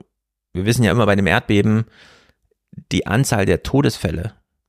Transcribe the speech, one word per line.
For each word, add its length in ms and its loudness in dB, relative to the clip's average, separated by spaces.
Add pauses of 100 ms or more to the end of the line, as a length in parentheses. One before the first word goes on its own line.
(540)
wir 120 -6
wissen 180 2
ja 80 2
immer 140 2
bei 100 2
dem 120 0
Erdbeben, 580 0 (1080)
die 160 0
Anzahl 380 0
der 180 0
Todesfälle 720 -2 (360)